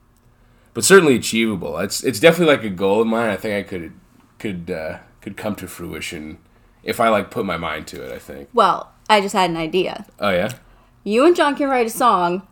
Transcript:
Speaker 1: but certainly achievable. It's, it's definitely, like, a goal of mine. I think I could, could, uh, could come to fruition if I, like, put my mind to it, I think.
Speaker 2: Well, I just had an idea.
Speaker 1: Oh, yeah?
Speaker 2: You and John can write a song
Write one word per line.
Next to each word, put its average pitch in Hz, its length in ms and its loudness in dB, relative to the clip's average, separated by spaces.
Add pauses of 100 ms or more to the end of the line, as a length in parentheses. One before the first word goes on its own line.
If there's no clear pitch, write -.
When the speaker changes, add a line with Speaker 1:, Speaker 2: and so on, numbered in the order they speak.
(760)
Speaker 1:
but 120 100 -4
certainly 175 320 8
achievable. 104 640 -2
It's, 101 240 -6
it's 113 160 -2
definitely, 165 380 6
like, 104 80 -6
a 107 60 -4
goal 98 320 2
of 113 40 2
mine. 113 240 0
I 98 60 -2
think 107 180 -4 (120)
I - 20 -20
could, 85 240 -10 (460)
could, 90 320 -8
uh, 80 280 -6 (220)
could 101 160 -14
come 107 200 -6
to 92 120 -12
fruition 78 680 -12 (440)
if - 160 -6
I, 117 120 4
like, 101 200 0
put 117 140 -6
my 87 140 -4
mind 78 300 -8
to 67 140 -14
it, 64 100 -12
I 62 60 -12
think. 69 360 -16
Speaker 2:
Well, 196 360 0 (200)
I 214 100 6
just 196 140 -6
had 185 160 0
an 165 80 -4
idea. 165 480 -4 (120)
Speaker 1:
Oh, 101 120 0
yeah? 95 220 0 (520)
Speaker 2:
You 226 220 4
and 349 100 6
John 294 200 2
can 285 120 0
write 254 180 2
a 226 40 -4
song 190 600 2